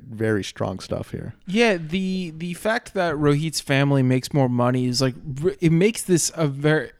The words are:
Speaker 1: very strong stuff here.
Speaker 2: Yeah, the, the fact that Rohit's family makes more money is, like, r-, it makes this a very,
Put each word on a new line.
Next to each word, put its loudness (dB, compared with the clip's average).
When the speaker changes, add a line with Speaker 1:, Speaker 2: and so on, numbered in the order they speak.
Speaker 1:
very 0
strong -6
stuff -8
here. -10
Speaker 2:
Yeah, 2
the, -4
the -8
fact -6
that 0
Rohit's 2
family 2
makes 0
more 4
money 0
is, 0
like, 0
r-, 2
it 4
makes 2
this 2
a 0
very, 0